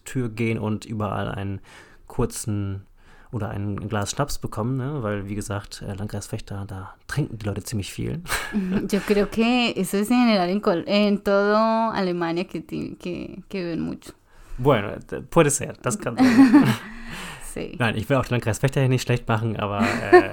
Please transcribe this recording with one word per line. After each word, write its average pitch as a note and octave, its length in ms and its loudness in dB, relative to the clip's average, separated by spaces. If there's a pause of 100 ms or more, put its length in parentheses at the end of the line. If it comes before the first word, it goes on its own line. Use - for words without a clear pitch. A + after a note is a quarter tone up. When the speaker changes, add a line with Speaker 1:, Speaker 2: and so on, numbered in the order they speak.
Speaker 1:
Tür B2 240 -4
gehen A2+ 280 -2
und G#2+ 280 -4
überall G#2 440 -4
einen G2 300 -6 (480)
kurzen G2+ 760 -4 (460)
oder G#2+ 180 -4
ein G2+ 260 -4 (140)
Glas G2+ 220 -2
Schnaps - 280 -4
bekommen, A#2+ 380 -4
ne? C3 260 -6
Weil, G#2 240 -4
wie G2+ 80 -6
gesagt, G2+ 480 -6
äh, G2+ 100 -8
Landkreis G2+ 340 -8
Fechter, G2+ 380 -8
da F#2+ 300 -12 (120)
trinken C#3 300 -4
die G#2 80 -10
Leute G2+ 180 -4
ziemlich G#2 300 -6
viel. A#2+ 280 -6 (320)
<laughs> G3+ 360 -2
Speaker 2:
Yo G3+ 160 0
creo G3+ 240 2
que A#3 500 2
eso F#3+ 180 -2
es G3+ 120 0
en B3 160 6
general G3 240 4
en G3+ 120 0
Col-, G3+ 260 2
en G3+ 360 4
todo G#3+ 680 4
Alemania F3 560 -2
que E3 140 -8
ti-, - 380 -8
que, - 500 -10
que F#3+ 140 -6
beben E3+ 180 -4
mucho. - 320 -8 (440)
Speaker 1:
Bueno, B2 320 4 (220)
d-, - 100 -8
puede D3 300 4
ser, - 300 -4
das D#3+ 180 -2
kann - 180 -4
sein. C4 100 6
<laughs> A3 480 8 (760)
Speaker 2:
Sí. - 280 -10
Speaker 1:
Nein, A2 180 2
ich G#2+ 100 -4
will C#3 100 4
auch B2 80 2
den - 100 -2
Landkreis A2+ 240 0
Fechter C#3 200 2
hier C3 100 4
nicht B2+ 120 2
schlecht - 260 -2
machen, A2+ 300 0
aber, G2+ 240 -2
äh, - 520 4